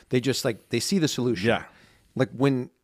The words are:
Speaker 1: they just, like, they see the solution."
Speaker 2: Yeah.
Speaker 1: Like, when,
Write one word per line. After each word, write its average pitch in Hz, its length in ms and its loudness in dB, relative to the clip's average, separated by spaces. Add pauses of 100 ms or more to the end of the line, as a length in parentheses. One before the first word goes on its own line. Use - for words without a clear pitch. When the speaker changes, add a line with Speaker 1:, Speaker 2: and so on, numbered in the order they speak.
(100)
Speaker 1:
they 127 100 2
just, 127 240 -2
like, 117 240 -4
they 120 100 -2
see 190 220 0
the 151 80 2
solution." 117 400 -2
Speaker 2:
Yeah. 98 160 0 (500)
Speaker 1:
Like, 127 160 0
when, 127 400 0 (140)